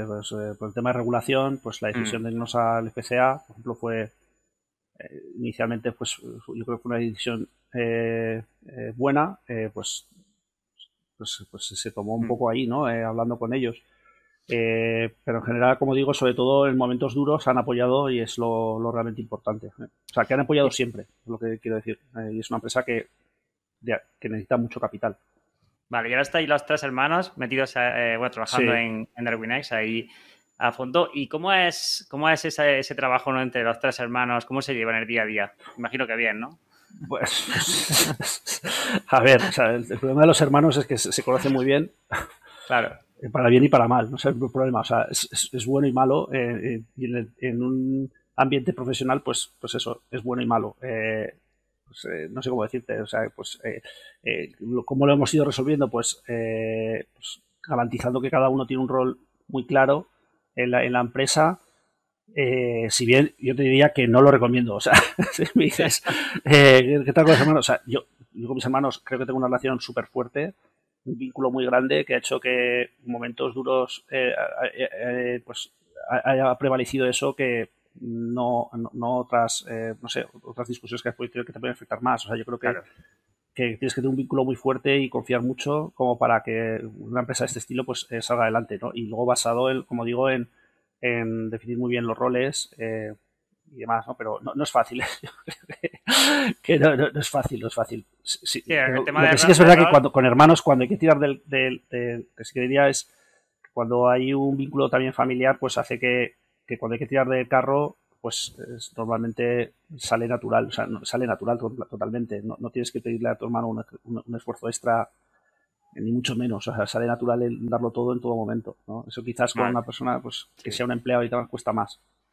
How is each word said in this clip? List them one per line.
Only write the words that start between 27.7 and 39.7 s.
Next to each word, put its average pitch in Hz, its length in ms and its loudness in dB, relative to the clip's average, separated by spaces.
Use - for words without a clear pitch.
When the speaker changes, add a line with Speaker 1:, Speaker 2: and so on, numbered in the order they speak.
Speaker 2:
eh, 120 400 0
bueno, 123 140 -4
trabajando 117 420 0
Speaker 1:
Sí. 120 60 2
Speaker 2:
en, 113 360 -6
en 120 80 -10
Darwinex, 117 480 -4
ahí 113 380 -4
a 117 160 0
fondo. 131 400 -2
¿Y 143 160 -6
cómo 175 240 -2
es, - 580 0
cómo 151 180 0
es 160 140 2
ese, 147 360 2
ese 135 160 -6
trabajo, 131 360 0
¿no? 131 100 0
entre 123 220 -2
los 117 160 -2
tres 131 220 -2
hermanos? 123 440 -2
¿Cómo 135 160 -6
se 139 120 -4
lleva 113 180 -2
en 113 120 0
el 110 40 -8
día 117 140 0
a 110 40 0
día? 107 280 -4
Imagino 123 280 -6
que 113 120 -4
bien, 110 240 -2
¿no? 147 180 -14
Speaker 1:
Pues, - 400 -4
<laughs> - 1600 -4
a 131 140 4
ver, 127 200 10
o 185 100 0
sea, 117 240 2